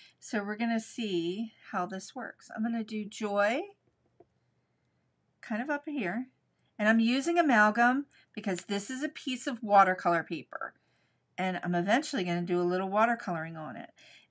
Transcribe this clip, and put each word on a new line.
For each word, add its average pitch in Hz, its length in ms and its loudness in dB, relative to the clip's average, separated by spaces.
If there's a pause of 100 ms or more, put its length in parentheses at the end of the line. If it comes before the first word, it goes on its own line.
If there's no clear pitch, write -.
(180)
So - 240 -6
we're 208 140 -6
gonna 226 240 -2
see 202 720 -4 (180)
how 185 160 -4
this 190 280 -10
works. - 400 -14
I'm 220 80 -6
gonna 233 220 -4
do 214 200 -6
Joy 208 580 0 (1800)
kind 220 200 -6
of 269 80 -6
up 294 180 -2
here. 247 420 -4 (500)
And 208 100 2
I'm 226 120 6
using 269 380 2
amalgam 240 680 6 (280)
because 196 280 -4
this 202 280 -4
is 262 120 -6
a 302 60 -2
piece 254 380 -8
of 247 160 -6
watercolor 185 640 6
paper. - 500 -10 (600)
And 185 260 -2
I'm 175 120 0
eventually 208 500 0
gonna 175 180 0
do 175 180 0
a - 20 0
little 180 260 0
watercoloring 190 680 0
on 156 200 -12
it. - 140 -14 (400)